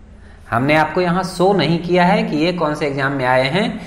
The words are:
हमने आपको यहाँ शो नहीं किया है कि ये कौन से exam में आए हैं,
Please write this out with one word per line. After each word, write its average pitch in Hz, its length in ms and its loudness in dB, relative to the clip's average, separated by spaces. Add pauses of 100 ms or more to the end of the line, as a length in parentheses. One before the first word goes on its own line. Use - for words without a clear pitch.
(500)
हमने 131 240 0
आपको 156 260 2
यहाँ 180 220 0
शो 180 300 0
नहीं 165 260 2
किया 175 260 2
है 214 180 2
कि 226 140 -4
ये 175 160 0
कौन 160 220 -2
से 151 120 -4
exam 139 260 -2
में 135 120 -4
आए 131 240 2
हैं, 208 380 -2